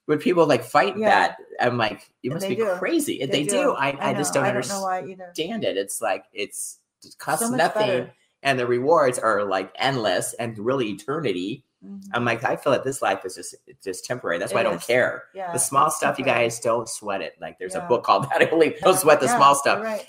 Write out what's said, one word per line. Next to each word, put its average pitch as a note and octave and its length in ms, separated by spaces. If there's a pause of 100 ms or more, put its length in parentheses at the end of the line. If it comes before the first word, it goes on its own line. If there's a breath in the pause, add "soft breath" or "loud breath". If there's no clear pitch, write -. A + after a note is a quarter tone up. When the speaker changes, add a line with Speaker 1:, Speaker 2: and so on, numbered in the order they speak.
Speaker 1:
When - 120
people, E3+ 280
like, C3 180
fight E3+ 320
Speaker 2:
Yeah. G#3+ 140
Speaker 1:
that, G2 260 (240)
I'm B2 160
like, G#2+ 320 (140)
"You B2 80
Speaker 2:
And D#3 60
Speaker 1:
must G3 120
Speaker 2:
they F#3+ 60
Speaker 1:
be A3 80
Speaker 2:
do. G3 140
Speaker 1:
crazy." - 460
And - 80
Speaker 2:
They C#3+ 140
Speaker 1:
they - 60
Speaker 2:
do. - 140
Speaker 1:
do. B3 100
I, C#3 140 (120)
Speaker 2:
I - 100
Speaker 1:
I - 40
just - 200
Speaker 2:
know. F#3 60
Speaker 1:
don't G3+ 100
Speaker 2:
I - 40
don't - 140
know G3 140
why F#3 200
either. F#3 220
Speaker 1:
understand F3 400
it. F#2 120
It's G2 240
like, G2 320
it's, - 460 (260)
it - 140
costs D#3+ 260
Speaker 2:
So A#3 60
much B3 80
Speaker 1:
nothing. G3+ 280
Speaker 2:
better. B2+ 260 (300)
Speaker 1:
And C3+ 160
the A#2+ 80
rewards B2+ 520
are, G#2 260
like, F#2+ 320
endless A2+ 580
and A2+ 240
really A#2+ 340
eternity. A2+ 720 (180)
Speaker 2:
Mm-hmm. - 320
Speaker 1:
I'm A#2+ 100
like, A#2 200
I D#3 120
feel C#3+ 160
that - 120
this C3+ 180
life G2 240
is - 80
just, - 200 (120)
it's - 180
just F#2 220
temporary. G2 320
That's F#2 160
why A#2 60
Speaker 2:
It A2+ 60
Speaker 1:
I G#2+ 40
don't F2 60
Speaker 2:
is. E2+ 100
Speaker 1:
care. - 380 (100)
Speaker 2:
Yeah, F#3 180
Speaker 1:
The C#3 60
small C#3+ 300
Speaker 2:
it's D#3 80
Speaker 1:
stuff, C#3+ 220
you C3 60
Speaker 2:
temporary. A#2+ 240
Speaker 1:
guys, A#2 120
don't A#2 280
sweat G2 320
it. D#2 220
Like, E2 160
there's F#2 160
a E2+ 40
Speaker 2:
Yeah. E2+ 100
Speaker 1:
book - 160
called G2+ 200
<laughs> - 60
that, E3 100
I G3+ 60
believe. D#3+ 340
Don't F3+ 140
Speaker 2:
Yeah, - 40
Speaker 1:
sweat D3 220
the C3+ 60
Speaker 2:
yeah, A#2 100
Speaker 1:
small C#3 160
Speaker 2:
you're C3+ 40
Speaker 1:
stuff. A2 280
Speaker 2:
right. G#3+ 240